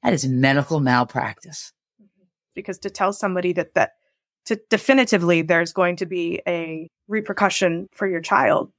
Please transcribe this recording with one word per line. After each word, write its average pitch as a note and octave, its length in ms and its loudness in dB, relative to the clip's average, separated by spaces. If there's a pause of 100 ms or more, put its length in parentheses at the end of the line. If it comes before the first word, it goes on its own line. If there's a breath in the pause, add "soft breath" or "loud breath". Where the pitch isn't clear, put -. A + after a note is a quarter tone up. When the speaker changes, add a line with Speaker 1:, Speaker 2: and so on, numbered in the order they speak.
Speaker 1:
"That - 100 0
is C3+ 160 -2
medical C#3 520 2
malpractice." B2+ 920 -2 (800)
Speaker 2:
Because F#3 260 -10
to G3 100 -8
tell G3 240 -2
somebody F3+ 400 -2
that, E3 200 -4
that - 180 2 (540)
to A3 220 -2
definitively G#3 760 4
there's E3+ 300 0
going F3+ 240 0
to F#3 100 -6
be F3 400 -6
a E3 420 -6 (200)
repercussion G3 840 -2
for G3+ 120 -4
your F3+ 140 -2
child F#3 580 2